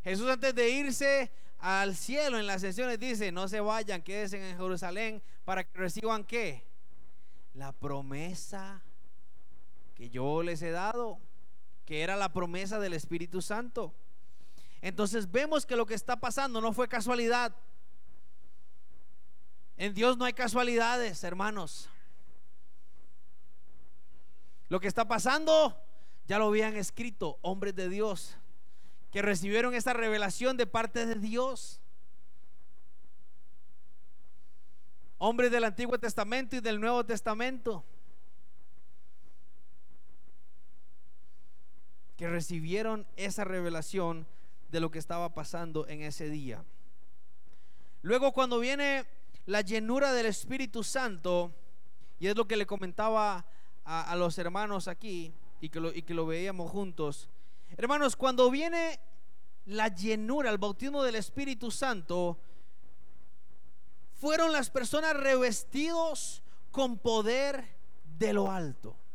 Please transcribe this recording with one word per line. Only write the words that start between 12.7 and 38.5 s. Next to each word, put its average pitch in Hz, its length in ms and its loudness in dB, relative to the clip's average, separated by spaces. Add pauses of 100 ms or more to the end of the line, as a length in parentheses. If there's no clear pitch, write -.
del 196 160 0
Espíritu 170 480 -2
Santo. 214 520 -2 (880)
Entonces 190 500 2
vemos 294 340 4
que 247 120 2
lo 226 80 4
que 226 80 -2
está 233 260 0
pasando 247 400 0
no 220 140 2
fue 240 160 2
casualidad. 240 680 2 (2250)
En 196 160 0
Dios 240 240 6
no 247 80 2
hay 247 80 2
casualidades, 240 920 2
hermanos. 185 640 -2 (2750)
Lo 180 140 2
que 196 80 2
está 226 180 2
pasando 285 720 6 (460)
ya 190 140 2
lo 214 80 6
habían 214 300 2
escrito 190 640 -2
hombres 190 340 0
de 185 140 0
Dios 202 480 0 (720)
que 202 100 0
recibieron 208 540 4
esa 240 160 2
revelación 226 640 2
de 247 100 4
parte 226 400 0
de 226 100 2
Dios. 233 680 0 (3250)
Hombres 233 340 4
del 233 140 6
Antiguo 233 340 2
Testamento 233 560 0
y 247 60 0
del 220 180 0
Nuevo 233 260 4
Testamento 226 800 0 (4000)